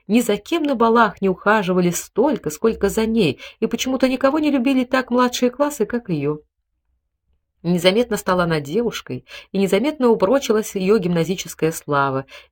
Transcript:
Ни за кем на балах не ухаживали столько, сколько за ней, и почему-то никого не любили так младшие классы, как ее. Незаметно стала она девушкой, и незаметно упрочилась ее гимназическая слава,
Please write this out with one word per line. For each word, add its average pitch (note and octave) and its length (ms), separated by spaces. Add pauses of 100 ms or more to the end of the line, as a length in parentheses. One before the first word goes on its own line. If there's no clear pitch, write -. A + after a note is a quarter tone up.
Ни A#3 140
за G#3 160
кем E4 240
на C#4+ 120
балах A3+ 460
не F#3+ 80
ухаживали F#3 600
столько, A3+ 580
сколько A3 400
за A3 160
ней, A3 340 (220)
и A3 60
почему-то C4 420
никого C4+ 300
не D4+ 120
любили C4 340
так C4 260
младшие B3 400
классы, C#4+ 340
как A#3+ 240
ее. D3+ 300 (1200)
Незаметно F#3 540
стала F3+ 260
она E3 160
девушкой, D3 680 (280)
и F#3+ 60
незаметно A#3 500
упрочилась A3 680
ее G3 240
гимназическая E3+ 720
слава, C#3 560 (260)